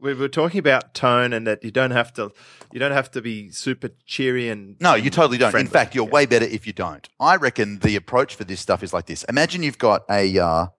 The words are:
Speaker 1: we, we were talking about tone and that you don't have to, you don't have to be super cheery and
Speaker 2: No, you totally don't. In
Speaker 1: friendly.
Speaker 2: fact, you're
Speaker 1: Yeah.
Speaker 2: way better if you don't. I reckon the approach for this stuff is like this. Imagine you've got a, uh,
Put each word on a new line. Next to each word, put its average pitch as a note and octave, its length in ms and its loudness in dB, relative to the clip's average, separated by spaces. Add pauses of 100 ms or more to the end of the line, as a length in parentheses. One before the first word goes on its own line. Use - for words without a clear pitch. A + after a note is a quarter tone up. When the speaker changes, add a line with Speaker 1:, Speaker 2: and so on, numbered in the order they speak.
Speaker 1:
we, C3+ 140 -6
we B2+ 60 -8
were C#3 80 -2
talking E3 300 -2
about C#3 360 2
tone B2 380 2
and A2+ 140 -4
that G#2+ 160 -2
you A2+ 80 -10
don't B2+ 220 0
have B2 220 0
to, G#2 180 -8 (400)
you A#2+ 80 -12
don't C#3 120 0
have C#3 200 -2
to B2 100 -8
be G#2+ 280 -10
super - 400 -8 (160)
cheery B2+ 420 -4
and G2+ 320 -10
Speaker 2:
No, E3+ 140 6
you A#2 160 0
totally B2+ 280 2
don't. A#2+ 100 4
In G2+ 40 2
Speaker 1:
friendly. A#2 180 0
Speaker 2:
fact, B2+ 240 2
you're A#2 120 0
Speaker 1:
Yeah. A2 40 -14
Speaker 2:
way C#3+ 160 4
better A2+ 200 2
if - 200 -8
you G#2 60 -8
don't. E2+ 360 -10 (120)
I E3 160 4
reckon A2 440 -2
the G#2+ 140 2
approach B2 400 -2
for - 100 -14
this F2+ 160 -8
stuff F#2+ 220 -2
is F#2+ 100 -8
like F2 140 -6
this. E2 180 -10
Imagine E3 380 0
you've C#3 160 -6
got G#2+ 320 2
a, G2 300 2
uh, E2+ 260 0 (120)